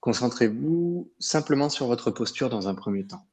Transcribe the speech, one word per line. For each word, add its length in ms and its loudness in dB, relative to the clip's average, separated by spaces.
Concentrez-vous 1160 2
simplement 500 2
sur 180 -2
votre 240 0
posture 400 -2
dans 180 -2
un 60 -2
premier 320 -4
temps. 260 -16